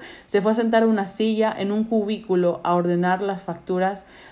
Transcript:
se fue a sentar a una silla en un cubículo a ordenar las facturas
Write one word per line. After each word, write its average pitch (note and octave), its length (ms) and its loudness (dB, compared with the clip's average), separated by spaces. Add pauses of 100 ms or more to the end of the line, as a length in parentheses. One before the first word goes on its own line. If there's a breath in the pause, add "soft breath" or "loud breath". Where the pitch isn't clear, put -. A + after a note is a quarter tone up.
(280 loud breath)
se G3+ 140 2
fue G#3+ 100 2
a A3 40 2
sentar A3+ 280 2
a A3+ 40 4
una G#3 200 2
silla A3 500 0
en G3 160 -2
un A3 100 0
cubículo G3 800 0
a F3 100 2
ordenar F3 480 0
las G3 200 -4
facturas F#3+ 640 -4 (260 loud breath)